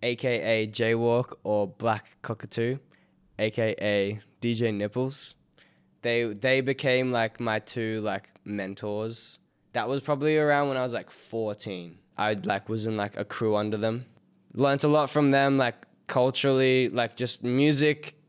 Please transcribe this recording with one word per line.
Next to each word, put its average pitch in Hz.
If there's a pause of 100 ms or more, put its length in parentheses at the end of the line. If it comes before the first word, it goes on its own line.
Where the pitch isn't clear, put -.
A 123
K 113
A 110
Jaywalk 117 (100)
or 104
Black 107
Cockatoo, 117 (600)
A 110
K 110
A 104 (220)
D 117
J 113
Nipples. 113 (680)
They, 120
they 127
became, 127
like, 113
my 110
two, 110
like, 98 (160)
mentors. 104 (340)
That 113
was 139
probably 151
around 147
when 135
I 127
was, 127
like, 113
fourteen. 101 (200)
I, 107
like, 98
was 110
in, 110
like, 101
a -
crew 107
under 107
them. 113 (480)
Learnt 139
a 151
lot 147
from 147
them, 139
like, 123 (200)
culturally, 131
like, 117
just -
music 143 (120)